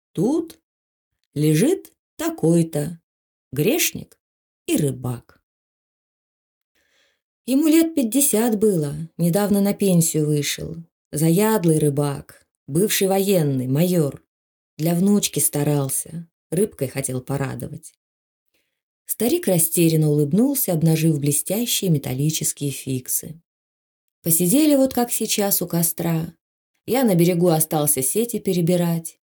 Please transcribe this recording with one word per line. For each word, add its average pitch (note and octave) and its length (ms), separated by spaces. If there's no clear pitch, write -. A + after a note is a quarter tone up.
«Тут C#4+ 480
лежит D#3 600
такой-то, E3+ 840
грешник F#3 680
и E4 100
рыбак». B2+ 680
Ему C#4 200
лет D#4+ 280
пятьдесят A#3 640
было, E3+ 360
недавно G3 420
на G3+ 140
пенсию E3 520
вышел. D3+ 500
Заядлый E3+ 680
рыбак, C#3+ 680
бывший F#3 400
военный, F3+ 600
майор. D#3+ 580
Для E3 160
внучки G3 460
старался, D3 840
рыбкой E3 380
хотел C3 320
порадовать. C3 720
Старик D#4 420
растерянно D#3+ 640
улыбнулся, F3+ 640
обнажив D#3+ 480
блестящие F#3 720
металлические C#3+ 800
фиксы. C3 720
Посидели F3+ 520
вот C4 200
как A#3+ 180
сейчас G#3 480
у F3 60
костра. E3 680
Я B3+ 180
на G#3 100
берегу F3 340
остался D#3 540
сети G#3+ 360
перебирать. F3 840